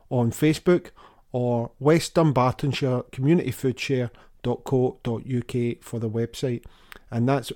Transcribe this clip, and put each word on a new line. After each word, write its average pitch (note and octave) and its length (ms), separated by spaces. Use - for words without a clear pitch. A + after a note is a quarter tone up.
on A#2+ 220
Facebook D#3 580
or A#2+ 480
West D3+ 380
Dunbartonshire B2+ 960
Community C#3 400
Food B2+ 260
Share B2+ 320
dot A#2+ 220
co B2+ 380
dot A2+ 220
U B2+ 160
K A#2+ 400
for - 180
the A2 120
website. A#2 520
And A#2 160
that's C3 300